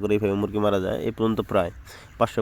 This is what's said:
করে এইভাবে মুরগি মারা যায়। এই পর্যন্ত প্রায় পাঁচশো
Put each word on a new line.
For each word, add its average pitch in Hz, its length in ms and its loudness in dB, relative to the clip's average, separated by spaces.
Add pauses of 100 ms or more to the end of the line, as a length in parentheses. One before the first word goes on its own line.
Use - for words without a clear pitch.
করে 104 140 2
এইভাবে 101 240 2
মুরগি 104 260 -2
মারা 101 180 4
যায়। 104 220 -2
এই 117 100 -2
পর্যন্ত 113 240 2 (100)
প্রায় 87 200 2 (480)
পাঁচশো 113 240 0